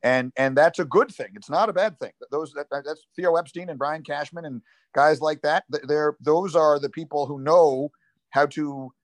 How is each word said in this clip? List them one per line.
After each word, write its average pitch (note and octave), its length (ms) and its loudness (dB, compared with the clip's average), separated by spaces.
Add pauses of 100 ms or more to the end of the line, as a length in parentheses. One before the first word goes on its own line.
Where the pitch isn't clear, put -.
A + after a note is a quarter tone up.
And, B2+ 340 2
and C3+ 180 2
that's D#3+ 240 4
a F3 60 -2
good G3 260 2
thing. G#2+ 240 -12
It's G#2 140 -20
not F3+ 180 0
a G3+ 60 -4
bad F3+ 260 -2
thing. G#2 120 -10 (200)
Those, D3+ 220 -6
that, D3 180 -10
that's C#3+ 420 -10
Theo E3+ 220 0
Epstein F3 320 -4
and D3+ 100 -10
Brian D3 260 -4
Cashman D3+ 420 -8
and B2+ 160 -10 (340)
guys D3 240 4
like D#3 220 -2
that. D#3+ 280 0
Th-, C#3+ 160 -6
they're, D3+ 360 0
those D#3+ 340 0
are D3+ 240 4
the C#3 100 -6
people D3 360 -6
who C#3 160 -10
know D3 500 4 (380)
how C#3+ 160 2
to C#3+ 480 -8 (100)